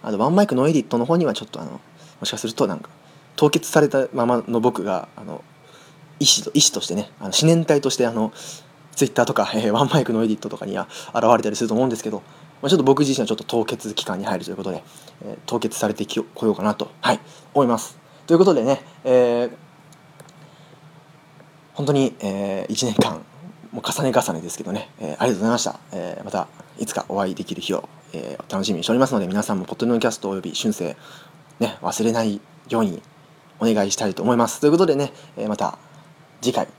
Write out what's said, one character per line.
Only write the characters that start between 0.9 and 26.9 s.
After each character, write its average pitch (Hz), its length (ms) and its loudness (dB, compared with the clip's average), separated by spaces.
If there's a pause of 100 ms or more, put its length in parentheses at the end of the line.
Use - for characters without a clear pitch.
の 120 80 0
方 165 120 2
に 175 80 2
は 117 80 0
ち 113 100 -8
ょ - 20 -10
っ - 20 -20
と、 - 140 -14
あ 82 40 -10
の、 65 160 -12 (380)
も - 60 -8
し - 60 -4
か 110 60 -8
す - 80 -8
る 110 80 -4
と 117 140 2
な 90 80 -2
ん 73 40 -10
か、 - 100 -16 (460)
凍 151 140 4
結 165 220 -2
さ 156 100 6
れ 147 80 4
た 135 240 2
ま 123 120 0
ま 120 220 2
の 117 120 0
僕 110 240 0
が、 95 320 -4
あ - 80 -18
の、 - 200 -12 (760)
医 143 60 0
師 - 180 4
と、 - 100 -6
医 147 80 4
師 - 120 2
と - 80 -4
し - 60 -8
て 90 80 -4
ね、 104 140 -4 (100)
あ 104 60 -12
の、 95 60 -6
四 151 140 2
年 165 200 6
体 147 160 4
と 131 80 0
し - 80 -2
て、 123 80 2
あ 117 60 0
の、 110 200 -2 (640)
Twitter 123 300 2
と - 80 -4
か、 101 220 0
え - 20 2 (120)
ー、 - 20 2
ワ 117 120 4
ン 131 60 2
マ 147 120 4
イ - 20 0
ク 117 100 -2
の 113 100 2
エ 113 40 2
デ 107 80 2
ィ - 20 -18
ッ - 20 -18
ト 104 100 -10
と 104 80 -8
か 101 100 -10
に 98 100 -6
は 92 100 -6 (280)
現 113 80 2 (120)
れ 110 60 2
た 107 80 -2
り 104 60 -4
す - 80 -2
る 113 40 -2
と 113 60 -2
思 120 100 2
う 131 40 2
ん - 20 0
で 113 60 0
す - 80 -12
け 107 80 -4
ど、 101 100 -8 (400)
ま 143 60 -4
あ、 - 20 0
ち 175 40 6
ょ - 20 8
っ - 20 4
と 139 60 4
僕 135 160 6
自 139 140 4
身 127 60 0
は 110 60 2
ち 110 60 -4
ょ - 20 2
っ 107 40 -2
と - 60 -12
凍 117 220 0
結 110 300 -8
期 - 100 -4
間 95 140 -6
に 98 60 -6
入 98 140 -2
る 90 60 -10
と 92 60 -10
い - 20 -6
う - 20 -6
こ 98 80 -10
と 95 80 -4
で、 80 120 -8 (420)
え 107 80 -12
ー、 - 40 -14 (100)
凍 117 120 -2
結 113 200 -4
さ - 80 0
れ 107 80 -2
て - 100 -6
き-、 - 180 -4
こ - 220 -8
よ 107 60 4
う 98 40 0
か - 80 -10
な 104 120 0
と、 - 160 -8 (100)
は - 120 0
い、 220 60 -2 (360)
思 143 80 6
い 123 40 4
ま 117 120 2
す。 - 180 -12 (300)
と 165 60 6
い - 20 8
う - 20 6
こ 185 80 8
と 190 80 6
で 120 100 2
ね、 135 180 0 (220)
え 123 420 4
ー、 117 60 -8 (2250)
本 143 140 -4
当 147 60 2
に、 135 260 2
え 98 500 -4
ー、 - 20 -6
一 110 140 -2
年 113 80 -2
間、 - 320 0 (460)
も 113 100 -10
う - 20 -16
重 - 200 -4
ね 131 100 0
重 120 200 2
ね 80 80 -6
で 85 80 -10
す - 100 -10
け - 40 -10
ど 85 80 -6
ね、 104 280 -8
え 110 60 -10
ー、 - 20 -6
あ - 20 -6
り 69 80 -8
が 113 80 -2
と 123 60 4
う 101 60 2
ご - 40 -6
ざ 110 60 2
い - 20 4
ま 120 80 2
し 113 60 -2
た。 - 160 -6 (120)
え 87 300 -8
ー、 - 20 -14
ま 101 60 -12
た 95 180 -4 (300)
い 110 80 -4
つ - 80 -10